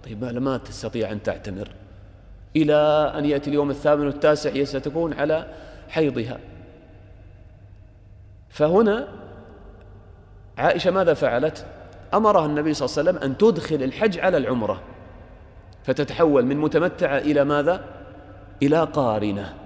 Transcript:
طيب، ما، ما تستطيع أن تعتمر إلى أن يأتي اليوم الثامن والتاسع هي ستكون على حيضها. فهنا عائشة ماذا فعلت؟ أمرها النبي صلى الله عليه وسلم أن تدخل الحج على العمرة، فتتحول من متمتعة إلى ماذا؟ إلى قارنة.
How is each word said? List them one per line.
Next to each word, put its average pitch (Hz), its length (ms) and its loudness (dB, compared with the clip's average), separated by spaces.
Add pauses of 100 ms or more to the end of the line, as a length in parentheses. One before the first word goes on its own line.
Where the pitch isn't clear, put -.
طيب، 110 200 -10
ما، 120 80 -8
ما 127 240 -2
تستطيع 110 560 -6
أن 101 100 -8
تعتمر 95 460 -4 (880)
إلى 151 180 4 (440)
أن 143 60 -2
يأتي 143 260 0
اليوم 147 200 2
الثامن 147 360 2
والتاسع 147 440 2
هي 131 140 0
ستكون 147 480 -4
على 156 420 -2 (340)
حيضها. 127 500 -2 (2000)
فهنا 208 600 2 (1500)
عائشة 175 320 2
ماذا 175 240 2
فعلت؟ 120 520 -2 (480)
أمرها 202 320 4
النبي 151 280 0
صلى 139 120 -2
الله - 120 -2
عليه 160 120 2
وسلم 135 200 -2
أن 127 80 -6
تدخل 170 440 2
الحج 170 360 -2
على 165 180 2
العمرة، 113 440 -2 (1000)
فتتحول 139 600 2
من 139 120 0
متمتعة 151 640 0
إلى 143 260 2
ماذا؟ 147 400 0 (760)
إلى 156 220 4
قارنة. 107 680 -2 (120)